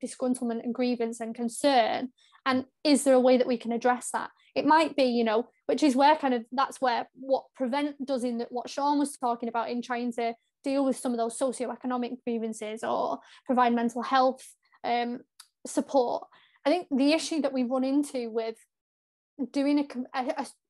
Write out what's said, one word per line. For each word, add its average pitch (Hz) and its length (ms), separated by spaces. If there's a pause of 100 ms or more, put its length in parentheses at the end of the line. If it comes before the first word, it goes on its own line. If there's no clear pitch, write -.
disgruntlement 240 580
and 240 120
grievance 233 460
and 226 140
concern, 240 760 (340)
and 254 220 (180)
is 294 200
there 269 100
a 254 60
way 254 180
that 240 80
we 254 100
can 226 160
address 247 400
that? - 180 (240)
It 269 120
might 311 300
be, 285 80
you 240 200
know, 226 240 (160)
which 269 180
is 269 140
where 285 200
kind 269 180
of, 233 180
that's - 280
where 240 340
what 262 300 (100)
Prevent 277 500
does 262 200
in 233 140
that, 240 140
what 240 160
Sean 285 300
was 285 180
talking 240 320
about 226 220
in 240 100
trying 240 340
to 233 200 (280)
deal 277 220
with 262 140
some 254 140
of 233 60
those 233 200
socioeconomic 247 880
grievances 226 580
or - 360 (260)
provide 240 260
mental 240 300
health, 262 440 (380)
um, 240 360 (460)
support. - 600 (400)
I 277 40
think 262 200
the 285 240
issue 320 280
that 269 120
we 254 80
run 254 220
into 269 440
with 226 280 (960)
doing 285 260
a 285 60
com-, 254 280
a, 262 240
a 269 100 (240)